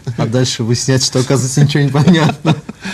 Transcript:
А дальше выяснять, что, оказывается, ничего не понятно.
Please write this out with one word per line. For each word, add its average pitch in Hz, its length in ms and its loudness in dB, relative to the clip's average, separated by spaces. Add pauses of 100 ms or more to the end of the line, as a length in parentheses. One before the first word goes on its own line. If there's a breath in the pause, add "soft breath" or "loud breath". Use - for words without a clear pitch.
(160)
А 117 100 -2
дальше 127 360 -2
выяснять, 123 420 0
что, - 160 -2
оказывается, 131 420 0
ничего 143 200 2
не 143 80 0
понятно. 151 640 2 (400 loud breath)